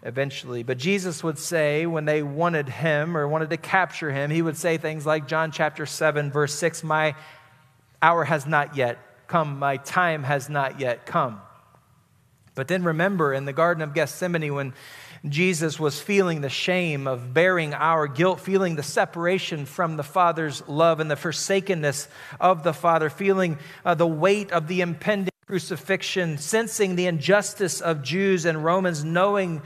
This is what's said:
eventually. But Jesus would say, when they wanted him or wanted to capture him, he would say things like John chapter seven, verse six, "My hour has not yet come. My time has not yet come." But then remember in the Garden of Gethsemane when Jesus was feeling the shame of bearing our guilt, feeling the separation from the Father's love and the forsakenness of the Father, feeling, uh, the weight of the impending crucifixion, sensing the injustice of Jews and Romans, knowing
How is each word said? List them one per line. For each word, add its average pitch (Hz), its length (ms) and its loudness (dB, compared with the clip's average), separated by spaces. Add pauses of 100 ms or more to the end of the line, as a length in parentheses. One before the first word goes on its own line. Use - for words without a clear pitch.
eventually. 123 600 -6
But 127 160 -4
Jesus 180 460 -2
would 160 120 -2
say, 151 480 0
when 160 200 -2
they 151 180 2
wanted 147 460 0
him 156 480 0
or 147 100 0
wanted 156 240 -2
to 170 60 -2
capture 165 560 0
him, 139 180 -2
he 165 100 2
would 160 160 0
say 165 200 0
things 156 280 -6
like 151 220 0
John 160 240 0
chapter 151 340 -2
seven, 147 460 0
verse 147 240 0
six, 165 300 -2
"My 156 320 2 (840)
hour 165 220 6
has 143 240 0
not 147 300 0
yet 120 220 0 (280)
come. 147 320 0
My 139 200 0
time 165 440 0
has 131 260 -2
not 139 300 -2
yet 123 280 -2
come." 127 340 -2 (1120)
But 131 140 -6
then 180 160 0
remember 165 500 2
in 135 120 -2
the 139 60 -6
Garden 160 300 2
of 147 120 -8
Gethsemane 160 600 -2
when 135 200 -6 (540)
Jesus 160 520 0
was 147 200 0
feeling 185 400 2
the 139 80 -2
shame 156 600 0
of 127 260 -6
bearing 165 400 4
our 151 320 2
guilt, 160 320 2
feeling 190 380 0
the 147 80 -6
separation 175 840 -2
from 160 300 -2
the 151 80 -6
Father's 165 640 0
love 156 320 4
and 156 100 -2
the 147 60 0
forsakenness 170 880 -2 (320)
of 180 240 2
the 165 100 0
Father, 160 380 2
feeling, 185 480 0 (260)
uh, 175 100 2
the 170 120 2
weight 190 460 2
of 160 160 0
the 180 140 0
impending 180 500 -2 (160)
crucifixion, 180 920 -2
sensing 220 560 0
the 180 120 2
injustice 180 720 2
of 160 220 0
Jews 185 420 2
and 160 200 0
Romans, 175 380 2
knowing 175 640 2